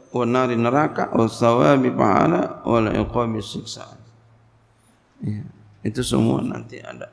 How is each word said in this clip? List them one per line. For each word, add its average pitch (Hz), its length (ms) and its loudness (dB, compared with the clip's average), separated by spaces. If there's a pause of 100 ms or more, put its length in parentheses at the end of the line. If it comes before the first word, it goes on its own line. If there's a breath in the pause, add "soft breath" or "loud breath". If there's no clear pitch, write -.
(120)
Wa 123 160 0
nari, 123 240 2
neraka. 120 640 0
Wa 113 80 4
thawabi, 123 640 4
pahala. 127 800 2
Wal 113 240 2
iqabi, 110 480 -2
siksaan. - 560 -12 (1300)
Ya, 107 240 -8 (320)
itu 120 240 -4
semua 123 400 2
nanti - 400 -10
ada. - 280 -14